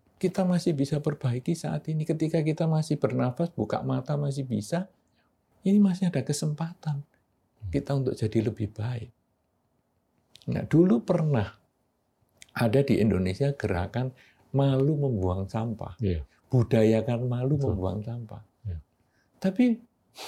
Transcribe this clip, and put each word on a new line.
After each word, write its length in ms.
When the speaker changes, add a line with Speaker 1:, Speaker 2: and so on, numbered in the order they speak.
Speaker 1:
Kita 260
masih 300
bisa 260
perbaiki 540
saat 340
ini. 160
Ketika 380
kita 240
masih 320
bernafas, 520
buka 300
mata 360
masih 280
bisa, 480
ini 160
masih 300
ada 120
kesempatan 800
Speaker 2:
Hmm. 120
Speaker 1:
kita 240
untuk 200
jadi 300
lebih 260
baik. 400
Nah, 160
dulu 360
pernah 480
ada 300
di 160
Indonesia 540
gerakan 600
malu 460
membuang 500
sampah. 520
Speaker 2:
Iya. 240
Speaker 1:
Budayakan 760
malu 300
Speaker 2:
Betul. 160
Speaker 1:
membuang 300
sampah. 400
Speaker 2:
Iya. 140
Speaker 1:
Tapi 280